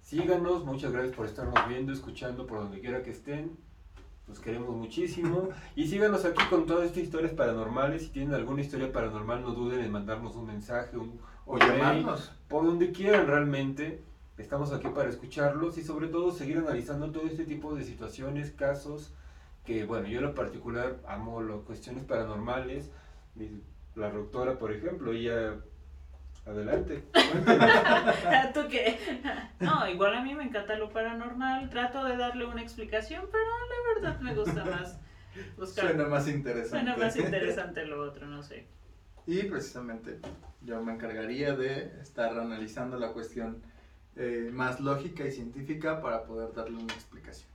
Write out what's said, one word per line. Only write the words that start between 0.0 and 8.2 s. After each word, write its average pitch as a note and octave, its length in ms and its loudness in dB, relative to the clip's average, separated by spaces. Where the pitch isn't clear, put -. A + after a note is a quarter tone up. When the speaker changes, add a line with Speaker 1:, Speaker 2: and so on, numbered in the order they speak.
Speaker 1:
Síganos, F3 600 4
muchas C3+ 280 -2
gracias B2+ 240 0
por A2 100 -4
estarnos A2 280 -4
viendo, C3 240 -2
escuchando, B2 540 -6
por A2 140 -6
donde G2 200 -6
quiera B2 220 -2
que B2 80 -8
estén. D3 460 -8
Los G#2 100 -14
queremos A#2+ 380 -4
muchísimo. E3+ 720 0
Speaker 2:
<laughs> - 120 -16
Speaker 1:
Y D3+ 140 2
síganos G3 360 4
aquí E3+ 240 4
con E3 180 6
todas E3+ 200 4
estas E3+ 160 0
historias D#3+ 300 0
paranormales. C3 720 2
Si - 80 -8
tienen C#3 240 0